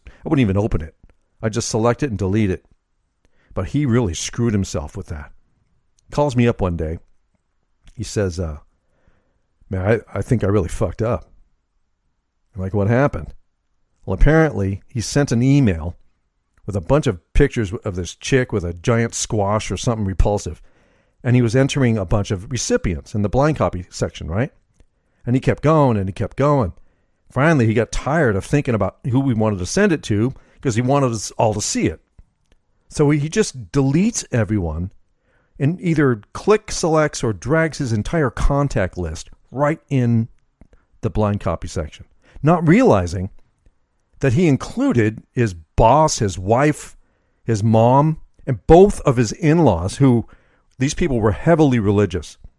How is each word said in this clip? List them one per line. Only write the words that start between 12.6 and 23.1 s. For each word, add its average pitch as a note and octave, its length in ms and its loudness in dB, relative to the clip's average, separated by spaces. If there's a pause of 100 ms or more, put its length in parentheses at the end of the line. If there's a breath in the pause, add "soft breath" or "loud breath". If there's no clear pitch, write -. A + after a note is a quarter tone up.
like, F#2+ 120 -4
"What G2+ 140 2
happened?" A#2+ 460 0 (720)
Well, F#2 80 -4
apparently, G2+ 720 4
he - 120 -8
sent C#3+ 320 -2
an A#2 100 2
email A2+ 540 2 (680)
with G2 100 -8
a G2 60 -4
bunch C#3+ 260 0
of F#2 260 -6
pictures A#2+ 400 2
of G#2+ 220 -8
this F2 180 -8
chick - 380 -2
with G2 140 -4
a F2 80 -6
giant A#2 420 -2
squash G#2 560 -4
or F#2+ 60 -6
something A2 280 -4
repulsive. G2 560 0 (640)
And B2 120 2
he B2 60 6
was A2+ 140 0
entering C3 420 2
a F#2+ 80 -4
bunch G2+ 260 -2
of G2 200 -6
recipients A2+ 640 -4